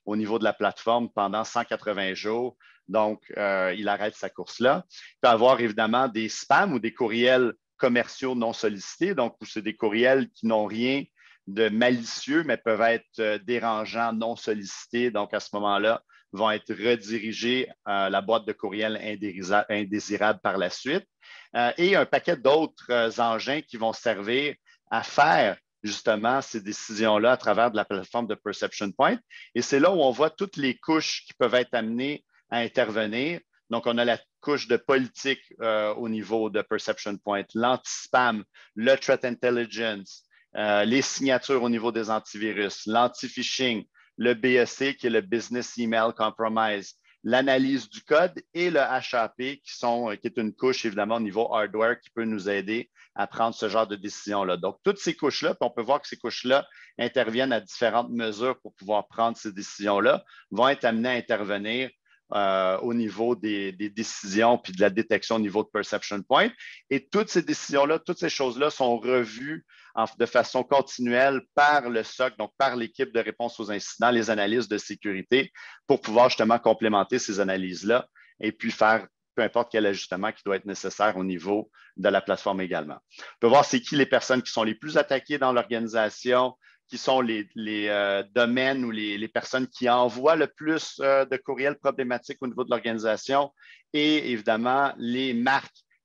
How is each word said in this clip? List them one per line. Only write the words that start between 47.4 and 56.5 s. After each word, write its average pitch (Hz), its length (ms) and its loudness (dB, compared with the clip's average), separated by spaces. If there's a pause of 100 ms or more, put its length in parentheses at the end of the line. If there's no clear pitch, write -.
du 110 120 -18
code 156 380 2 (140)
et 175 160 0
le 151 80 2
H 127 380 0
A 110 120 0
P 135 360 -8
qui - 120 -18
sont, 120 360 -2
euh, - 20 -2
qui 113 140 -6
est - 100 -6
une 107 160 -2
couche 127 300 0
évidemment 104 320 -2
au 117 40 0
niveau 107 320 -2
hardware 110 480 0
qui - 100 -20
peut 117 140 -4
nous 104 240 -4
aider 101 400 -4 (280)
à 101 100 -2
prendre 113 300 -2
ce 113 120 -2
genre 104 200 2
de 101 80 -6
décision-là. 98 600 -4
Donc, 90 280 -2
toutes 196 140 0
ces - 180 -4
couches-là, 151 380 -2
puis 127 120 -2
on 117 40 -2
peut 120 120 -8
voir 139 180 0
que - 60 -18
ces - 120 -14
couches-là 123 500 0 (300)